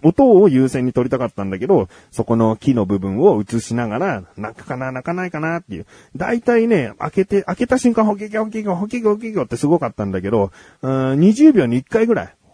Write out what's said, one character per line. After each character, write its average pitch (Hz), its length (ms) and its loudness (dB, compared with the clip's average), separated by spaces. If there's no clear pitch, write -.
音 262 280 4
を 202 180 8
優 131 200 2
先 127 180 -2
に 127 80 -4
撮 127 80 2
り 127 80 -6
た - 80 0
か 123 80 -4
っ - 60 -8
た 101 120 -8
ん 98 60 -6
だ 95 80 -6
け 120 80 -6
ど、 147 220 2
そ - 140 -6
こ 117 100 -2
の 113 220 2
木 135 180 0
の 107 120 0
部 101 120 0
分 95 220 -4
を 151 200 4
映 113 200 -4
し - 140 -8
な 120 120 -4
が 107 120 -6
ら、 151 240 -4
鳴 107 160 -12
く - 100 -20
か 127 140 -10
な、 131 120 -8
鳴 127 120 -10
か 170 100 -8
な 180 140 -6
い 175 40 -12
か 160 80 -10
な 165 200 -4
っ 165 40 -12
て - 120 -16
い 82 60 -10
う。 - 60 -16
大 208 240 -4
体 233 260 2
ね、 160 320 0
開 - 120 -6
け 190 160 0
て、 196 160 0
開 180 140 -6
け 254 100 -2
た - 100 0
瞬 247 160 2
間、 220 140 2
ホ 208 100 0
ケ 208 140 -12
キ 214 80 -6
ョ、 214 60 -2
ホ 214 60 -10
ケ 214 120 -8
キ 208 60 -6
ョ、 196 60 0
ホ 185 120 -4
ケ 247 140 -8
キ 220 60 -2
ョ、 208 40 4
ホ 208 80 0
ケ 226 120 -10
キ 214 80 -6
ョ 135 60 -2
っ - 20 -6
て 117 100 -6
す - 100 -2
ご 165 120 4
か 131 100 -4
っ 104 60 -12
た 107 100 -6
ん 98 60 -4
だ 95 120 -4
け 98 80 -4
ど、 101 200 2
う 131 340 -2
ん、 139 60 0
二 202 140 6
十 294 180 6
秒 180 140 2
に 117 100 0
一 131 100 -4
回 226 200 0
ぐ 233 80 2
ら 113 100 -4
い、 - 100 -18